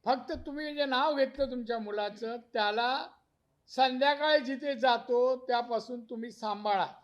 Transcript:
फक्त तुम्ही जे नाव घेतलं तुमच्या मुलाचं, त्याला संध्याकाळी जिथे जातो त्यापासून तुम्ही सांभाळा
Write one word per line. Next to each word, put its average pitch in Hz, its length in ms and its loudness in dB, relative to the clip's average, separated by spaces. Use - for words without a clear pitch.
फक्त 262 260 0
तुम्ही 294 280 -8
जे 294 120 0
नाव 277 300 2
घेतलं 269 340 0
तुमच्या 240 280 -4
मुलाचं, 214 580 -6
त्याला 233 540 0
संध्याकाळी 285 680 4
जिथे 269 340 -4
जातो 247 640 2
त्यापासून 240 680 -2
तुम्ही 233 260 -10
सांभाळा 208 560 0